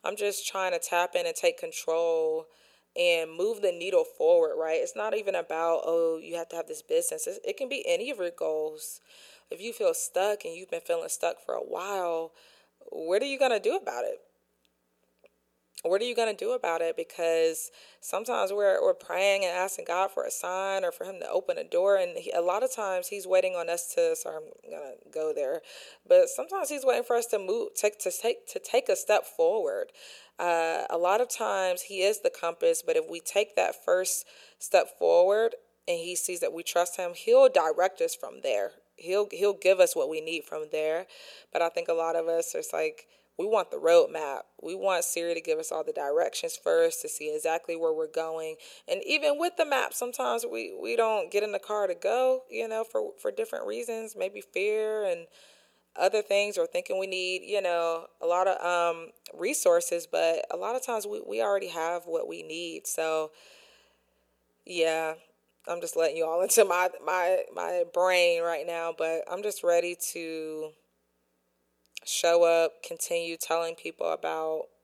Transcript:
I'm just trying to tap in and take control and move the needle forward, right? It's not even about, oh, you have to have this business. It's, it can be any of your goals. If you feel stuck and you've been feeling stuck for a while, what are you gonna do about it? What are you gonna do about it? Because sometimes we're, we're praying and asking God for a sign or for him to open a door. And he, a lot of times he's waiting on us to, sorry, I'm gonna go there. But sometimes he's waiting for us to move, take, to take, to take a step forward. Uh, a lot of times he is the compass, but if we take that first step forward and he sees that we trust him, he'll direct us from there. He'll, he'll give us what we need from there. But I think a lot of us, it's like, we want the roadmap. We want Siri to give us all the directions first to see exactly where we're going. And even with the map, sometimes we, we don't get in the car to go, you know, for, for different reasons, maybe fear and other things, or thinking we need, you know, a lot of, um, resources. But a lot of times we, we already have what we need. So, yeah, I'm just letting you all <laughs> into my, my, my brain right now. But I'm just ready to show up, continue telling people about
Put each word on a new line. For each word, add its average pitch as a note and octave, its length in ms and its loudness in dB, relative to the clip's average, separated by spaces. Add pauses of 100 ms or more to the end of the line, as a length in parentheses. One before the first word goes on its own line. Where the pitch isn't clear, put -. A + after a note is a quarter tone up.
I'm G3+ 120 -4
just G3+ 320 -4
trying F#3+ 240 -2
to E3+ 80 -2
tap F3 360 0
in F3 120 0
and E3 80 -4
take E3+ 240 0
control D#3+ 880 0 (480)
and E3+ 360 2
move G3+ 300 -2
the G3 100 2
needle F3 320 2
forward, D#3+ 540 4
right? D#3+ 240 0
It's E3+ 140 -4
not G#3+ 200 -2
even G3 200 -2
about, E3 500 0
oh, E3 320 2
you E3 200 -10
have E3+ 120 -8
to - 60 -12
have E3 120 -6
this D#3 140 -10
business. D#3+ 460 -2
It's, F#3 180 -8
it - 100 -4
can C4 140 -6
be A#3 180 -6
any F3+ 220 0
of C4+ 80 -6
your F3 140 -4
goals. D#3 680 -6 (520)
If - 100 -12
you A3 120 -8
feel F3+ 200 2
stuck G3+ 500 -2
and E3 120 -10
you've F#3 160 -14
been E3 100 -6
feeling E3 280 -4
stuck - 360 -4
for - 80 -6
a A#1+ 80 -4
while, F3 720 -4 (560)
what E3+ 320 0
are C#4 60 -2
you C#4 100 -4
gonna B3+ 220 2
do A3+ 160 0
about B2 300 -4
it? - 140 -6 (1600)
What F3+ 160 4
are A3+ 60 0
you B3 100 -2
gonna A3+ 200 2
do - 160 -2
about E3 300 0
it? E3 140 0
Because E3 760 0 (300)
sometimes G#3+ 520 -2
we're, G3+ 300 4
we're F#3 100 6
praying G3 520 2
and F3 60 0
asking F3+ 360 -4
God F#3 240 0
for - 140 -2
a - 40 -4
sign F#3+ 540 -4
or F3 80 0
for F3+ 140 -12
him F#3+ 160 -12
to - 80 -8
open F3 280 -2
a D#3+ 60 -6
door. F#3 320 4
And F3 220 0
he, E3+ 140 -8
a E3+ 100 0
lot F3+ 200 0
of B3 140 -2
times F#3+ 320 -2
he's G3+ 180 -10
waiting F#3 300 2
on E3+ 120 -4
us E3+ 280 -4
to, E3 200 4
sorry, D#3+ 220 -10
I'm - 320 -16
gonna D3 220 -12 (200)
go D#3 220 -2
there. D3 280 -2 (460)
But F3+ 220 8
sometimes F4 400 -4
he's - 160 -6
waiting A#3+ 180 4
for A#3+ 120 0
us A#3+ 120 2
to A3 120 0
move, G3 340 -4
take, G#3 260 0
to F#3 120 -2
take, - 380 -4
to - 100 -8
take - 300 0
a G3 60 4
step - 300 2
forward. E3 680 0 (440)
Uh, E3 520 0
a E3 80 -2
lot F3+ 220 4
of B3 100 0
times F#3+ 540 0
he F#3+ 200 -6
is G#3 180 2
the F3+ 80 2
compass, E3 560 0
but D#3+ 100 2
if D#3+ 140 2
we E3+ 100 -8
take - 360 0
that - 280 0
first - 420 0 (340)
step - 400 2
forward F3+ 560 4 (320)
and E3+ 120 -2
he F3 160 -8
sees F3 260 -4
that - 120 -2
we E3+ 100 -10
trust - 340 -2
him, F3 180 -6
he'll B3+ 340 6
direct E3+ 520 2
us - 140 -2
from - 260 -12
there. A2 300 -2 (240)
He'll, F#3+ 360 0
he'll G3 220 2
give F#3 260 4
us F3 160 6
what D3 140 0
we D#3+ 120 -4
need D#3+ 220 -6
from D#3 280 -8
there. D#3 360 -2 (440)
But E3+ 120 0
I E3 60 2
think E3+ 200 -4
a E3+ 40 2
lot E3 220 0
of E3 120 0
us, E3 260 0
it's D#3+ 180 -6
like, D#3 360 -4 (300)
we F#3 100 -2
want G#3+ 240 2
the - 60 -6
roadmap. D#3 640 4 (200)
We E3 140 -8
want F#3 280 2
Siri E3+ 300 -2
to E3 80 -2
give D#3+ 160 0
us D#3+ 140 -6
all D#3+ 120 -4
the - 100 -4
directions D#3 680 -2
first E3 400 2
to D#3+ 80 -8
see D3+ 240 -6
exactly E3 420 -2
where E3 180 0
we're D#3 140 -2
going. D#3+ 500 -6 (300)
And F#3 160 -2
even D4 360 2
with F4 180 0
the D#4+ 80 2
map, C#4 280 0
sometimes B3 520 -4
we, A2+ 340 -8
we A#3 160 -2
don't A3 360 2
get G3+ 100 2
in G#3+ 100 -4
the G3 80 -4
car G#3 280 -2
to F3+ 80 -2
go, B3+ 560 0
you A3+ 160 -4
know, A3 160 -4
for, G#3+ 360 -4
for - 120 -2
different A3 340 -6
reasons, A3+ 520 -8
maybe G3 240 -6
fear G#3+ 640 -2
and E3+ 200 -2 (720)
other G3 260 2
things, G3+ 360 0
or E3+ 100 2
thinking F3+ 320 -4
we F#3+ 80 -2
need, F#3 360 -4
you G3+ 180 -2
know, E3+ 440 0 (160)
a - 60 -2
lot F3+ 200 4
of, - 160 0
um, E3+ 440 0 (260)
resources. F3 720 2
But E3 460 2
a E3+ 60 -4
lot G3+ 180 -4
of B3+ 100 -4
times G#3+ 220 -4
we, G#3 200 -6
we A3 140 -2
already G3 280 2
have E3+ 360 -2
what E3 220 -2
we E3 160 -10
need. E3 420 -10
So, D#3+ 460 -2 (1300)
yeah, D#3+ 500 0 (520)
I'm E3+ 140 -4
just E3 160 -4
letting D#3+ 180 2
you E3 100 0
all E3 160 0
<laughs> - 20 2
into G3+ 200 6
my, F3+ 260 4 (140)
my, F3+ 400 2 (120)
my F3 360 -2
brain F3 520 4
right E3 240 -2
now. E3 280 -4
But D#3+ 360 -2
I'm F#3 100 -6
just G#3 220 -6
ready F3 340 2 (140)
to D#3 580 -8 (1300)
show E3+ 400 2
up, E3 380 4
continue E3 560 -6
telling E3 380 -2
people E3 360 -4
about D#3+ 520 -4 (200)